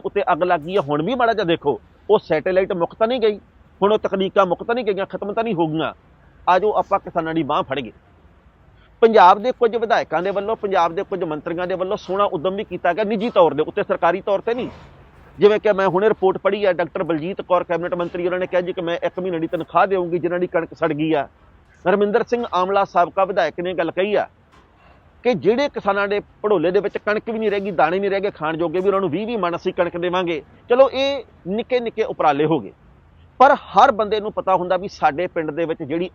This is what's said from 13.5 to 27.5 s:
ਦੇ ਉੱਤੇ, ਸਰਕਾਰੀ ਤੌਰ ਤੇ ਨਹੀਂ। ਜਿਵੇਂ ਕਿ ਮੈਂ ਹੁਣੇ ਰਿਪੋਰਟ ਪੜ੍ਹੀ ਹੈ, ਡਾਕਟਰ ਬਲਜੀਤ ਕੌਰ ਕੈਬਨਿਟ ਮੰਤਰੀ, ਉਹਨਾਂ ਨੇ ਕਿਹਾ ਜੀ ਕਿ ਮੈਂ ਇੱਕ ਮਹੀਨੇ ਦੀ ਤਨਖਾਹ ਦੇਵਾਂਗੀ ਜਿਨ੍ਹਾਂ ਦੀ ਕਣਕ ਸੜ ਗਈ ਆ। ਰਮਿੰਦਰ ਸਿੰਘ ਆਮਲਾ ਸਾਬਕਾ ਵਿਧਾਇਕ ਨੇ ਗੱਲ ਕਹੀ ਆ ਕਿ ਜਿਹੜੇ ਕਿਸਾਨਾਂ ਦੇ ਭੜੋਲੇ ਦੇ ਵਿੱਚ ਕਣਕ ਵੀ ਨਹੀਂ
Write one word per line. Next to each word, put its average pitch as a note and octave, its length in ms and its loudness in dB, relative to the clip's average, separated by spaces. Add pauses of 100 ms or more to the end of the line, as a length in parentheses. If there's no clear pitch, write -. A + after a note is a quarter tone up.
ਦੇ C#3+ 140 0
ਉੱਤੇ, G3 160 -2
ਸਰਕਾਰੀ F3+ 380 0
ਤੌਰ G3+ 200 0
ਤੇ A3+ 120 -2
ਨਹੀਂ। A3+ 160 -4 (680)
ਜਿਵੇਂ G#3 200 6
ਕਿ G#3+ 140 2
ਮੈਂ F#3+ 140 2
ਹੁਣੇ F#3+ 220 2
ਰਿਪੋਰਟ G#3+ 280 2
ਪੜ੍ਹੀ G3+ 280 0
ਹੈ, F#3 80 4
ਡਾਕਟਰ F3 300 -4
ਬਲਜੀਤ E3 380 -4
ਕੌਰ F3+ 220 0
ਕੈਬਨਿਟ E3+ 300 -4
ਮੰਤਰੀ, F3 320 -4
ਉਹਨਾਂ F3+ 140 -2
ਨੇ F3+ 80 -2
ਕਿਹਾ F3+ 140 0
ਜੀ F3 120 -4
ਕਿ F#3 80 -8
ਮੈਂ E3+ 220 -4
ਇੱਕ E3+ 160 -4
ਮਹੀਨੇ F3+ 200 -4
ਦੀ D#3+ 80 -2
ਤਨਖਾਹ E3+ 400 0
ਦੇਵਾਂਗੀ F3+ 320 -2
ਜਿਨ੍ਹਾਂ F3 200 -4
ਦੀ F3+ 80 -2
ਕਣਕ E3 260 -4
ਸੜ D#3 200 -2
ਗਈ D#3 200 -2
ਆ। C3+ 140 0 (600)
ਰਮਿੰਦਰ G#3 360 2
ਸਿੰਘ A#3+ 300 -2
ਆਮਲਾ F#3+ 320 2
ਸਾਬਕਾ F3+ 400 0
ਵਿਧਾਇਕ F3+ 340 -2
ਨੇ F3+ 140 -4
ਗੱਲ E3 180 -2
ਕਹੀ G3 240 0
ਆ D#3+ 120 0 (960)
ਕਿ B3 100 2
ਜਿਹੜੇ F#3 360 2
ਕਿਸਾਨਾਂ G3+ 380 -2
ਦੇ G3+ 120 -2
ਭੜੋਲੇ F#3 520 0
ਦੇ G3 80 2
ਵਿੱਚ G3+ 180 -2
ਕਣਕ G#3 320 -4
ਵੀ A3 100 -6
ਨਹੀਂ A3 120 -2